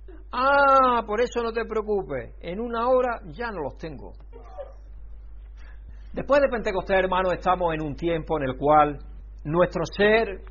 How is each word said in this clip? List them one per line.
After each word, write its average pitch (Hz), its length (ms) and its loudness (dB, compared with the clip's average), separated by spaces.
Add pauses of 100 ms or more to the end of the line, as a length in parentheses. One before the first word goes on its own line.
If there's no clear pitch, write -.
(320)
"Ah, 269 760 6
por 208 140 -2
eso 240 220 0
no 226 100 -2
te 226 140 -4
preocupes, 202 760 -4
en 175 180 -8
una 233 300 -2
hora 247 360 2
ya 208 260 -10
no 175 120 -6
los 131 140 -8
tengo". 123 360 -12 (2000)
Después 277 280 2
de 277 60 6
Pentecostés, 196 500 0
hermanos, 185 360 2
estamos 180 400 0
en 156 80 -4
un 147 140 -6
tiempo 165 420 -2
en 135 120 -2
el 131 60 -4
cual 147 440 6 (460)
nuestro 175 400 2
ser 208 640 2